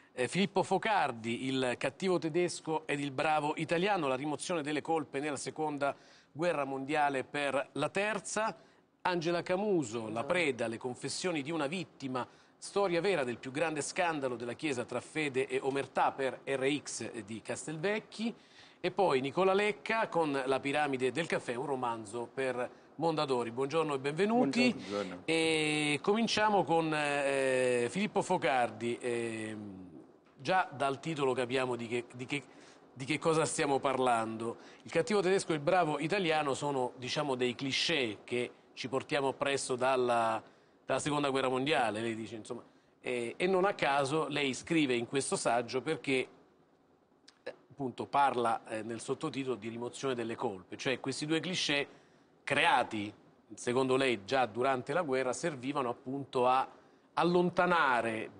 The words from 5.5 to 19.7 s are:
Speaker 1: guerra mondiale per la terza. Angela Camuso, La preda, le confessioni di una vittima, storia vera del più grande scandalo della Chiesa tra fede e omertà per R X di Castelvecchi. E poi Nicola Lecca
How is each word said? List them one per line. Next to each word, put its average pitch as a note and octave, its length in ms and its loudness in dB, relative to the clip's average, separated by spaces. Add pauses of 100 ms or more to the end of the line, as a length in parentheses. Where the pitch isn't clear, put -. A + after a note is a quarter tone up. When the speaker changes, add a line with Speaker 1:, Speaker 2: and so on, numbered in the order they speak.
Speaker 1:
guerra D#3 320 0
mondiale C3+ 640 0
per C#3+ 480 -2
la C#3+ 160 -2
terza. G#3+ 680 -2 (460)
Angela F3 400 0
Camuso, E3 680 0
La A2+ 120 -2
preda, C#3 460 0
le A2+ 100 -6
confessioni C#3+ 640 -4
di C#3 80 -6
una D#3 160 -2
vittima, C3 580 -6 (320)
storia F#3 440 0
vera E3 240 2
del A#2+ 140 -4
più C3+ 120 -10
grande D3+ 320 -2
scandalo D3 540 0
della A#2+ 180 -6
Chiesa B2+ 300 -2
tra B2 160 -4
fede C3+ 480 -2
e C3 120 -2
omertà C#3 520 0
per C3 320 -2
R C#3 400 0
X - 260 -8 (120)
di G#2 200 -10
Castelvecchi. G3+ 920 -4 (460)
E F3+ 140 -2
poi D#3+ 280 4
Nicola F3 340 4
Lecca G#3 520 0